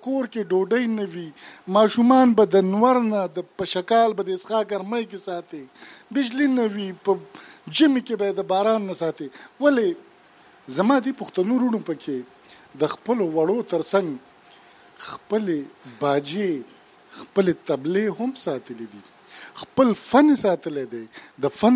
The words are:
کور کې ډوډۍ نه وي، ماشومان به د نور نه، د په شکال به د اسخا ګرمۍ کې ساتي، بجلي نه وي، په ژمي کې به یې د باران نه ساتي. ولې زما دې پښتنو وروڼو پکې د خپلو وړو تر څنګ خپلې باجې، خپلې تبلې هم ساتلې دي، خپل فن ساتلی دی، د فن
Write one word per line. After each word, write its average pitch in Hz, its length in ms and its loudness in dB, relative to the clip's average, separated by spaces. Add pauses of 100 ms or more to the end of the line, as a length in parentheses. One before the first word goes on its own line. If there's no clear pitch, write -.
کور 269 180 -2 (100)
کې 202 180 -6
ډوډۍ 190 340 0 (100)
نه 208 180 -4
وي، 170 160 -10 (480)
ماشومان 240 640 6
به 214 60 8 (100)
د 196 180 6
نور 247 320 4
نه، 214 160 0 (140)
د 180 120 -8 (140)
په 185 120 -4
شکال 226 440 4
به 196 100 -4
د - 100 -8
اسخا 220 240 -2 (100)
ګرمۍ 208 400 -4
کې 190 160 -12
ساتي، 170 360 -10 (480)
بجلي 269 360 0 (100)
نه 233 80 2 (100)
وي، 202 140 -6 (180)
په 214 40 2 (600)
ژمي 269 300 4
کې 233 180 -6
به 202 100 -2
یې 190 100 -4
د - 20 -4 (120)
باران 214 280 2 (100)
نه - 100 -8
ساتي. 160 260 -6 (360)
ولې 247 260 4 (880)
زما 226 220 4
دې 247 200 -4
پښتنو 196 360 -2
وروڼو 240 240 0 (100)
پکې 143 280 -6 (640)
د 151 140 0
خپلو 226 280 -2 (120)
وړو 170 240 0 (140)
تر 165 80 0 (100)
څنګ 196 160 2 (1040)
خپلې 202 500 -4 (420)
باجې، 147 500 0 (680)
خپلې 185 340 0 (160)
تبلې 165 360 -2 (140)
هم 247 120 -4 (160)
ساتلې 120 480 -8
دي، 101 80 -20 (580)
خپل - 280 2 (120)
فن 294 260 6 (140)
ساتلی 165 500 -2
دی، 113 140 -10 (380)
د 143 120 0
فن 240 200 4